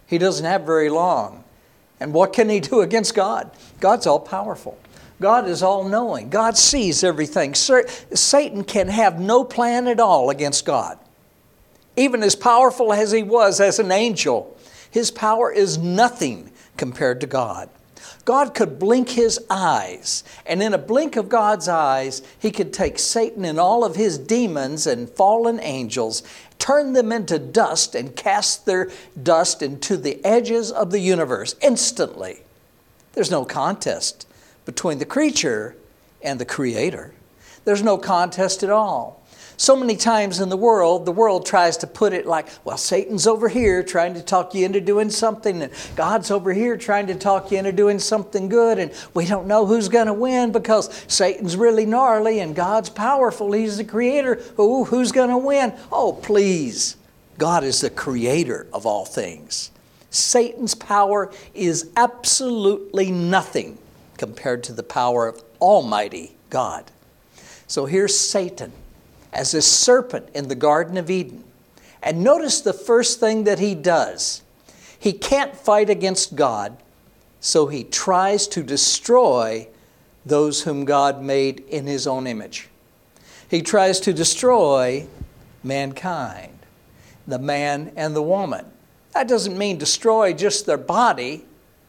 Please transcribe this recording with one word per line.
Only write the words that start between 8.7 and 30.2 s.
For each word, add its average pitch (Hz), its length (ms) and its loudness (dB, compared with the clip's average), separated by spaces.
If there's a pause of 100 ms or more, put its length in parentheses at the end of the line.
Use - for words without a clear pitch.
have 196 320 2
no 233 240 4
plan 240 420 0
at 233 140 2
all 160 280 4
against 143 380 -2
God. 135 320 -2 (960)
Even 247 260 2
as 202 120 2
powerful 240 580 4
as 208 200 2
he 220 100 2
was 202 380 4
as 196 180 4
an 190 140 0
angel, 185 640 0 (360)
his 233 200 -2
power 226 420 0
is 185 260 0
nothing 170 720 0 (260)
compared 127 440 -2
to 147 60 -4
God. 123 440 -4 (540)
God 262 300 2
could 151 240 -2
blink 233 320 2
his 233 280 2 (120)
eyes, 127 720 -2 (220)
and 180 160 -2
in 214 120 2
a 175 40 0
blink 262 380 0
of 196 120 -2
God's 208 400 2
eyes, 135 540 0 (160)
he 214 120 -2
could 185 220 -4
take - 260 -2
Satan 226 460 -2
and 160 160 -2
all 220 240 4
of 165 120 -4
his 185 220 0
demons 151 680 -2
and 120 240 -4
fallen 226 500 2
angels, 123 640 -6 (360)
turn 277 360 0
them 233 180 2
into 180 260 -2
dust, 156 560 0
and 127 220 -8
cast - 480 -2
their 185 260 0 (300)
dust 170 420 2
into 143 340 -4
the 139 280 -6